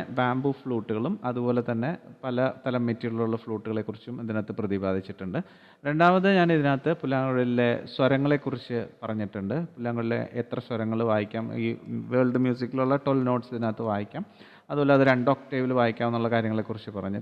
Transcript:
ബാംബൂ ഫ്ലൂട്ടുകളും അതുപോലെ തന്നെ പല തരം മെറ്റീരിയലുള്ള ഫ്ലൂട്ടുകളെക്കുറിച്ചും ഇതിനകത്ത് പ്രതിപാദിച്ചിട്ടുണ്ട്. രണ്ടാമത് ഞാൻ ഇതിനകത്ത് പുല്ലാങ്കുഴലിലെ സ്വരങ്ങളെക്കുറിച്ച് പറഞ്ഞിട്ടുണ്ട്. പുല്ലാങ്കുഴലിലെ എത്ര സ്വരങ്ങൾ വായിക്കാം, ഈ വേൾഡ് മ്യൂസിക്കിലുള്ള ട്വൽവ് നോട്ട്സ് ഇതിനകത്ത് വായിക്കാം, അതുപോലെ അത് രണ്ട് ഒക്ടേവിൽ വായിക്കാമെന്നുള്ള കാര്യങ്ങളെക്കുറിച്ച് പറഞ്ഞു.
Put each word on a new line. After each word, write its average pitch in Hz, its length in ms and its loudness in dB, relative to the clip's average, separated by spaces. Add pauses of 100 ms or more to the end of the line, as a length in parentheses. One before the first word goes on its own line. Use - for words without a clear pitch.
(200)
ബാംബൂ 131 320 0
ഫ്ലൂട്ടുകളും 123 680 -4 (100)
അതുപോലെ 120 420 0
തന്നെ 123 260 -2 (260)
പല 127 280 0 (140)
തരം 123 200 0
മെറ്റീരിയലുള്ള 113 520 -2
ഫ്ലൂട്ടുകളെക്കുറിച്ചും 110 880 -6
ഇതിനകത്ത് 107 340 -4
പ്രതിപാദിച്ചിട്ടുണ്ട്. 95 800 -2 (500)
രണ്ടാമത് 180 400 6 (100)
ഞാൻ 170 180 4
ഇതിനകത്ത് 143 440 2
പുല്ലാങ്കുഴലിലെ 123 800 2 (140)
സ്വരങ്ങളെക്കുറിച്ച് 135 920 0 (160)
പറഞ്ഞിട്ടുണ്ട്. 107 540 -4 (180)
പുല്ലാങ്കുഴലിലെ 117 540 -2 (140)
എത്ര - 160 -8 (100)
സ്വരങ്ങൾ 113 420 -2
വായിക്കാം, 113 540 -2
ഈ - 20 0 (460)
വേൾഡ് 127 240 4
മ്യൂസിക്കിലുള്ള 127 580 0
ട്വൽവ് 139 320 0
നോട്ട്സ് 123 280 -2
ഇതിനകത്ത് 113 260 -2
വായിക്കാം, 110 440 -4 (460)
അതുപോലെ 143 220 4
അത് 135 80 8
രണ്ട് 127 300 4
ഒക്ടേവിൽ 127 460 -2
വായിക്കാമെന്നുള്ള 117 560 2
കാര്യങ്ങളെക്കുറിച്ച് 110 640 -2
പറഞ്ഞു. 98 240 -4